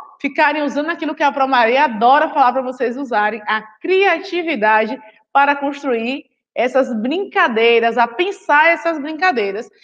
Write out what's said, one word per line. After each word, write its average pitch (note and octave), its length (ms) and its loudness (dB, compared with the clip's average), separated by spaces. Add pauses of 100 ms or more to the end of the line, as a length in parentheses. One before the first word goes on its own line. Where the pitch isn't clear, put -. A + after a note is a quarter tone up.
(200)
ficarem D4 420 0
usando C#4+ 280 -4
aquilo D#4+ 240 -6
que D#4 80 -6
a C#4+ 80 2
Pró C4+ 160 0
Maria C4 380 2
adora C4 460 2
falar C4 240 2
pra C4 80 -2
vocês B3+ 340 -4
usarem, A3+ 500 -2
a G#3+ 160 -2 (180)
criatividade D#4+ 1200 0 (320)
para C#4+ 220 2
construir C#4 720 -4 (280)
essas B3+ 360 0
brincadeiras, A#3 1080 2
a A#3+ 100 2
pensar D#4+ 640 0
essas E4 280 -2
brincadeiras. C4+ 720 -4 (140)